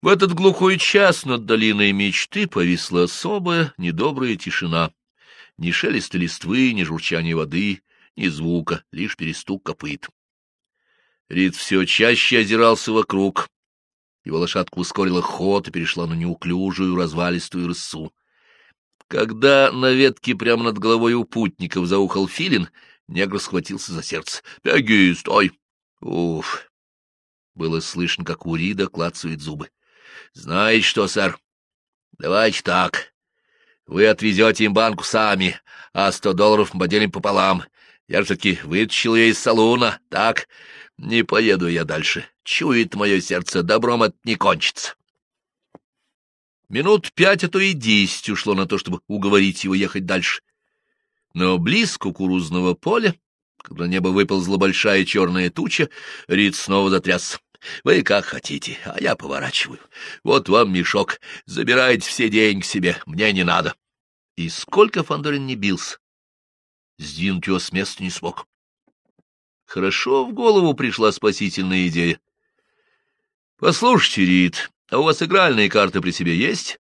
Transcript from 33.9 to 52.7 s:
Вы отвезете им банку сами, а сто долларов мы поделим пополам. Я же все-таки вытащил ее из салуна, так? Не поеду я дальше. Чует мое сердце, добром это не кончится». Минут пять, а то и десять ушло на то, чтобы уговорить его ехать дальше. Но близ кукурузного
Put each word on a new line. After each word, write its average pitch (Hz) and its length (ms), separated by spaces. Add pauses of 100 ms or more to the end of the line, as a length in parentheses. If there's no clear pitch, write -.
Вы 104 160
отвезете 107 600
им 104 60
банку 110 300
сами, 101 580 (320)
а 98 200
сто 98 200
долларов 104 420
мы 92 60
поделим 98 300
пополам. 95 540 (420)
Я 85 140
же 98 60
все-таки 92 360
вытащил 107 540
ее 113 160
из - 80
салуна, 113 580 (100)
так? 113 380 (500)
Не 113 280
поеду 98 420
я 85 180
дальше. 80 400 (200)
Чует 117 500
мое 101 260
сердце, 90 440
добром 113 400
это 104 180
не 113 140
кончится». - 580 (1700)
Минут 170 460
пять, 185 280
а 185 60
то 190 100
и 196 140
десять 110 580
ушло 101 240
на 95 120
то, 98 120
чтобы 90 300
уговорить 98 560
его 95 100
ехать 95 320
дальше. 92 360 (920)
Но 92 240
близ 120 400
кукурузного 90 760